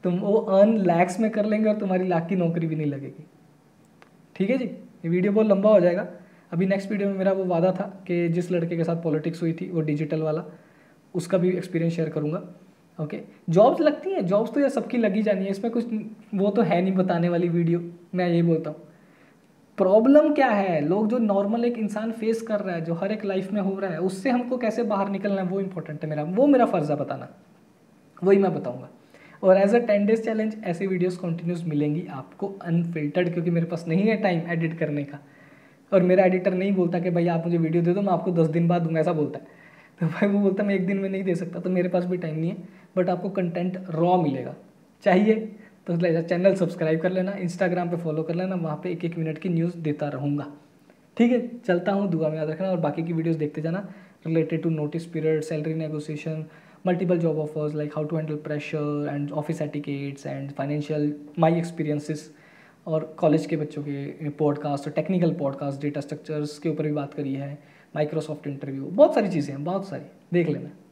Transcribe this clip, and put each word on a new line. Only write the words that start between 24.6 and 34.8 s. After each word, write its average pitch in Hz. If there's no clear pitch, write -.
बाहर 202
निकलना 196
है, 180
वो 190
important 170
है 151
मेरा, 151
वो 190
मेरा 262
फ़र्ज़ 151
है 143
बताना, 131
वही 196
मैं 185
बताऊँगा। 131
और 185
as 196
a 240
ten 208
days 220
challenge 220
ऐसी 180
videos 180
continuous 170
मिलेंगी 151
आपको -
unfiltered, 170
क्योंकि 170
मेरे 170
पास 165
नहीं 185
है 220
time 170
edit 165
करने 147